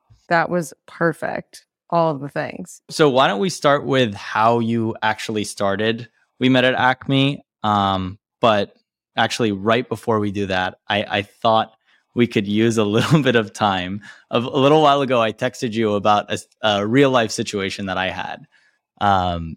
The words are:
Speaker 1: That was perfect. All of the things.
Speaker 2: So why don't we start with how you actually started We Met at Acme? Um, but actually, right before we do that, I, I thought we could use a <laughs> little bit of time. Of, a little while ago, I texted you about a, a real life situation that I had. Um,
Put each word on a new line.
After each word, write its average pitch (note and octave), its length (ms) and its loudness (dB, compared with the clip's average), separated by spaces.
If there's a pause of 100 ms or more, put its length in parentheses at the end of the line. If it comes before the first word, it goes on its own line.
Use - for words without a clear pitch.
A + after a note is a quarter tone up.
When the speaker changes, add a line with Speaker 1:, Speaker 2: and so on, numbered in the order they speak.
(280)
Speaker 1:
That E3 220 0
was E3+ 240 -6 (140)
perfect. - 800 -6 (240)
All E3 180 0
of C#3+ 100 -6
the C#3 100 -10
things. - 600 -10
Speaker 2:
So D3+ 200 4
why C3 180 4
don't G3 120 -2
we G3 120 -2
start C#3+ 340 2
with C3 300 2
how A2+ 420 0
you A2+ 460 -2
actually G#2+ 400 -2
started G#2+ 640 -4 (300)
We B2+ 100 2
Met B2+ 160 4
at C3 80 4
Acme? C3+ 720 0 (160)
Um, G2 560 0 (240)
but G#2 340 2 (400)
actually, A#2 360 0
right A2 360 0
before A2 320 -2
we G#2 120 -4
do G2+ 160 -4
that, F#2 320 -4 (100)
I, G#2 180 -2
I G2+ 140 -2
thought A2 540 0 (400)
we A#2+ 100 2
could G#2+ 220 -2
use A2 320 2
a A2 40 4
<laughs> - 0 -
little A2 380 2
bit B2+ 140 2
of G#2+ 180 0
time. F#2+ 480 -2 (300)
Of, A#2+ 140 0
a C3+ 120 -4
little D3 240 4
while C#3+ 200 4
ago, B2+ 200 0
I A2 100 0
texted B2 420 -6
you G#2+ 200 0
about G#2 400 0
a, G2+ 60 -4 (240)
a G#2 240 0
real C3+ 240 4
life A#2 180 2
situation G2+ 560 -6
that F#2 140 -4
I F#2 100 -2
had. G2 380 -12 (520)
Um, F2+ 580 0